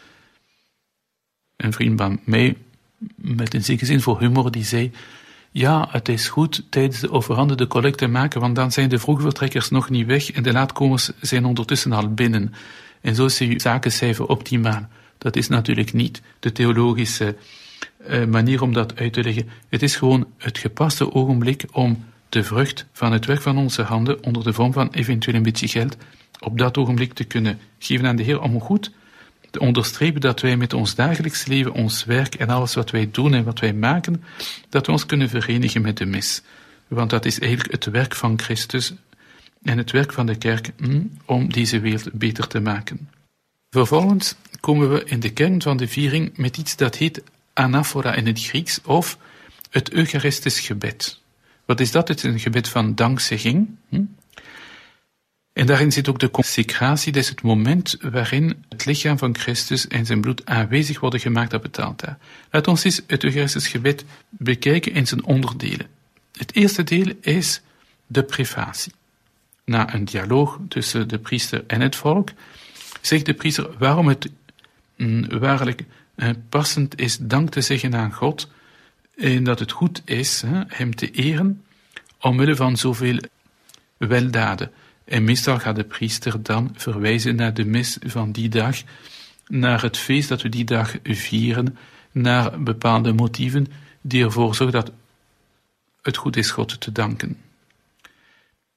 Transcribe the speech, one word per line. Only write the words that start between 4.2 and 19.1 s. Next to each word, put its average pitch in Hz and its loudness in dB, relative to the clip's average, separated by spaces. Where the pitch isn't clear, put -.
die 117 -4
zei, 120 0
ja, 147 2
het 123 -4
is 113 0
goed - 0
tijdens 135 0
de - -4
offerande 131 2
de 123 0
collecte 135 0
maken, 127 0
want 123 2
dan 127 2
zijn 135 2
de 123 2
vroegvertrekkers 139 0
nog 131 0
niet 120 2
weg 139 0
en 131 -2
de 123 2
laatkomers 131 2
zijn 127 0
ondertussen 123 0
al 107 0
binnen. 110 0
En 113 0
zo 131 4
is 131 0
uw 120 0
zakencijfer 120 0
optimaal. 113 0
Dat - -4
is 123 0
natuurlijk - 0
niet - -2
de 120 -2
theologische, 117 0
eh, 120 0
manier 117 4
om 127 0
dat 113 -2
uit 117 -4